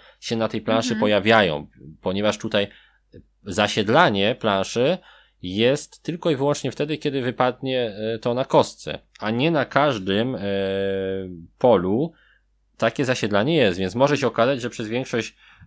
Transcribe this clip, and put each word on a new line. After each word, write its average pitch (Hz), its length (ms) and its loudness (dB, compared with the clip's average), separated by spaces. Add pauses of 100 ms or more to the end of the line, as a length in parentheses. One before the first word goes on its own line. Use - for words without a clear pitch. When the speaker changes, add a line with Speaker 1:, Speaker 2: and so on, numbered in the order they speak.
(200)
Speaker 1:
się - 160 -4
na 113 120 0
tej 107 140 -6
planszy 110 320 0
Speaker 2:
Mhm. 110 80 -2
Speaker 1:
pojawiają, 104 640 4 (340)
ponieważ 101 360 -2
tutaj 104 300 -2 (760)
zasiedlanie 104 960 2
planszy 113 580 0 (440)
jest 110 600 0
tylko 170 280 -2
i 143 40 2
wyłącznie 139 360 -2
wtedy, 147 260 -4
kiedy 139 240 -4
wypadnie, 127 720 -2 (220)
e, 113 40 -10
to 120 140 -2
na 127 120 -2
kostce, - 540 0 (200)
a 110 120 -2
nie 131 200 0
na 143 140 0
każdym, 120 680 0
e, 95 40 -8 (1160)
polu 113 560 2 (640)
takie 117 280 0
zasiedlanie 120 500 0
jest, 101 240 2
więc 95 160 -4
może 139 220 2
się 139 100 -2
okazać, 117 340 0
że 120 80 -6
przez 110 180 -8
większość, 120 480 -4 (320)